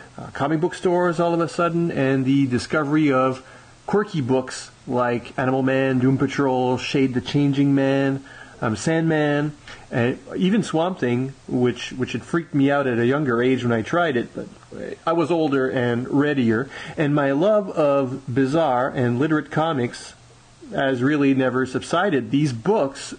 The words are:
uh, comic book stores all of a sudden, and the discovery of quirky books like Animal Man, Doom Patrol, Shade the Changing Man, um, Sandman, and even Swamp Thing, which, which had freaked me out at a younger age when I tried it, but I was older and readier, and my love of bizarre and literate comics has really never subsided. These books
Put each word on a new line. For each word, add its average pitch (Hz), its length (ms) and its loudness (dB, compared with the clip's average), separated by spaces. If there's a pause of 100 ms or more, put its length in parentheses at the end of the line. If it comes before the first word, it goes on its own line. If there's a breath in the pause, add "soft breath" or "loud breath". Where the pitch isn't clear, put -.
(180 loud breath)
uh, 139 140 -14
comic 151 280 -2
book 170 160 -2
stores 180 420 0
all 170 160 2
of 170 60 0
a 165 80 0
sudden, 170 440 0
and 135 340 0
the 139 200 4
discovery 147 640 0
of 131 320 2 (440 loud breath)
quirky 208 340 0
books 131 500 -2 (160)
like 120 540 -2
Animal 131 240 0
Man, 135 360 2
Doom 131 180 4
Patrol, 127 600 0
Shade 135 360 0
the 123 80 -2
Changing 143 520 2
Man, 135 480 2 (380 loud breath)
um, 113 160 -2
Sandman, 151 800 0 (340 loud breath)
and 123 300 0 (160)
even 190 260 2
Swamp 170 380 -2
Thing, 127 340 -2 (140)
which, 123 460 -2
which 98 180 -4
had 113 120 -6
freaked 165 300 -4
me 139 160 4
out 143 160 2
at 120 140 0
a 120 60 2
younger 127 360 2
age 127 220 2
when 120 80 0
I 113 100 2
tried 160 360 0
it, 107 180 -4
but 117 120 -10 (580)
I 165 80 0
was 165 180 0
older 139 380 2
and 120 400 0
readier, 139 600 2 (280 loud breath)
and 147 180 0
my 139 160 2
love 196 380 2
of 139 580 0
bizarre 135 640 2
and 120 300 0
literate 151 320 0
comics 151 640 -2 (560)
has 135 300 0
really 143 320 4
never 131 320 2
subsided. 135 640 -2
These 143 220 0
books 156 680 -2